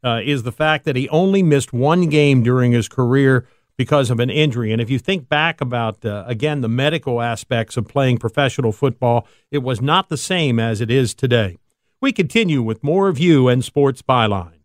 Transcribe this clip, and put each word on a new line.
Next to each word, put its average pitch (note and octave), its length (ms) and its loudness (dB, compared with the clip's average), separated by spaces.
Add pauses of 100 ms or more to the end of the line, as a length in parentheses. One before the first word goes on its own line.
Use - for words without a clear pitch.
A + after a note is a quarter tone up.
uh, A#2 200 -2
is C3+ 200 -2
the A#2+ 100 -6
fact D#3 320 -2
that C3+ 120 -2
he C3 120 -4
only F#3+ 340 2
missed D3 300 2
one D#3 360 2
game C#3+ 340 4
during B2 300 2
his A#2 160 0
career C3 580 2 (300)
because C3 340 0
of A#2 100 0
an B2 100 0
injury. A#2+ 420 0
And A2+ 80 -2
if A2+ 100 -4
you C3+ 80 0
think F3 300 -6
back D#3 320 0
about, A#2 440 -4
uh, G#2 220 -6
again, C3+ 340 -4
the A#2 80 -2
medical C3 540 -2
aspects A#2 540 -4
of A#2 120 -6
playing C3 300 0
professional B2+ 540 -2
football, A#2+ 540 -2 (240)
it C#3+ 120 -4
was B2 180 -4
not D#3 300 0
the D#3 60 -4
same C#3+ 440 -2
as A2+ 200 -2
it A2+ 100 -4
is B2+ 240 0
today. A#2 420 0 (440)
We C4 120 0
continue E3+ 500 0
with A2 220 -6
more F#3+ 240 2
of D3+ 100 -2
you D3 300 4
and B2 160 2
Sports C#3 380 -2
Byline. G2 640 -2